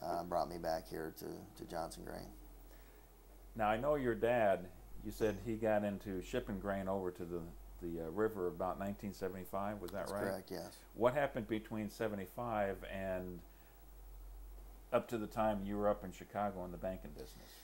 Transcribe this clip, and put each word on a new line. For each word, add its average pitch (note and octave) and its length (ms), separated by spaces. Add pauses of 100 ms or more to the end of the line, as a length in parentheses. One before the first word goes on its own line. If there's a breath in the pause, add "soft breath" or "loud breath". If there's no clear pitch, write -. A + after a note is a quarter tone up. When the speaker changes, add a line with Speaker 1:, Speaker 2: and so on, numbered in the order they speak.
Speaker 1:
uh, E2+ 220
brought F2 260
me F2 80
back E2 320
here D#2+ 280
to, E2 80 (320)
to F2 120
Johnson E2+ 340
Grain. F2+ 240 (1300 loud breath)
Speaker 2:
Now, G#2+ 140
I A2 80
know C#3+ 180
your B2 200
dad, G#2 500 (400)
you G#2+ 60
said G#2 340
he A2+ 100
got G#2+ 280
into G2 380
shipping - 380
grain G2 280
over F#2+ 240
to F2+ 120
the, E2+ 160 (420)
the, E2+ 240
uh, D#2+ 40
river G2+ 380
about E2+ 320
nineteen G2+ 340
seventy-five, G2 680
was F2+ 120
that F#2+ 160
Speaker 1:
That's - 40
Speaker 2:
right? G2+ 120
Speaker 1:
correct, F#2+ 280
yes. F2 200 (240)
Speaker 2:
What B2 180
happened C3+ 340
between G#2+ 420
seventy-five G#2 880 (140)
and F#2 480 (1500 loud breath)
up A#2+ 180
to A#2+ 80
the G#2+ 100
time G#2+ 360
you G2+ 140
were G2+ 100
up G#2 160
in F#2 80
Chicago F#2+ 540
in F2 60
the F2 60
banking F#2 340
business - 400 (120)